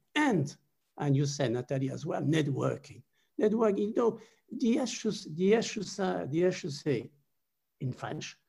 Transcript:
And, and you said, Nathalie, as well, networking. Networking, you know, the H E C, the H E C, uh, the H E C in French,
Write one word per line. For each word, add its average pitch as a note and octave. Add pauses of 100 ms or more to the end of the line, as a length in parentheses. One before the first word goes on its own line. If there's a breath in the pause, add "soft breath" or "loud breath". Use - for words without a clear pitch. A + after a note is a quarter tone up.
(140)
And, G#3+ (440)
and C#3+
you D3
said, C#3
Nathalie, C3
as B2+
well, F3
networking. C3+ (400)
Networking, G#3
you A3+
know, A3+ (400 loud breath)
the A#3
H -
E G#3+
C, -
the F#3+
H A3+
E G3+
C, -
uh, F3+
the D#3+
H F3+
E D#3+
C C#3 (720)
in B2+
French, - (120)